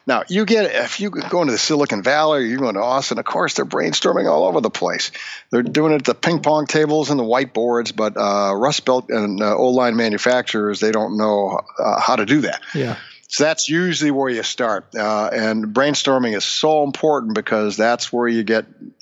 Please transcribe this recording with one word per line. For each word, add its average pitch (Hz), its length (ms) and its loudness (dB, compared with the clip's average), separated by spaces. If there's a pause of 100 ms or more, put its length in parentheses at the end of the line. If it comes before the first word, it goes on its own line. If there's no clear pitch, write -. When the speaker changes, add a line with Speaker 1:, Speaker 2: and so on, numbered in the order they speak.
Speaker 1:
now 117 200 0
you 208 160 0
get, 202 300 2
if - 240 -4
you 202 100 -4
go 175 320 -4
into 143 120 0
the 104 60 0
Silicon 143 440 0
Valley 151 380 2
or - 20 0
you 120 160 -2
go 131 100 -2
into 101 140 -2
Austin, 127 380 -2
of - 40 -6
course - 300 -2
they're - 100 -2
brainstorming - 640 0
all 160 160 2
over 170 160 2
the 113 100 0
place. - 420 -4 (400)
They're 123 100 2
doing 151 300 2
it 147 80 2
at 131 40 -6
the 117 120 0
ping 165 260 0
pong 151 240 2
tables 151 440 0
and 143 80 2
the 120 60 0
whiteboards, 117 720 0
but, 107 220 -2
uh, 101 400 0
Rust 131 280 0
Belt 127 260 0
and, 104 300 -2
uh, 104 140 2
old 127 220 2
line 123 180 2
manufacturers, 110 840 0
they 110 100 2
don't 107 260 -2
know, 104 440 0 (180)
uh, 107 220 0
how 123 160 2
to 107 100 0
do 143 140 2
that. 98 200 -4 (140)
Speaker 2:
Yeah. 131 220 -4 (320)
Speaker 1:
So - 160 0
that's 156 240 0
usually 156 420 0
where 135 200 0
you 113 120 -2
start. 110 440 -2 (120)
Uh, 107 340 0
and 110 340 0
brainstorming 135 680 2
is 196 100 -2
so 156 380 2
important 135 540 0
because 107 400 -2
that's 117 360 0
where 120 140 0
you 117 160 0
get 110 240 0 (360)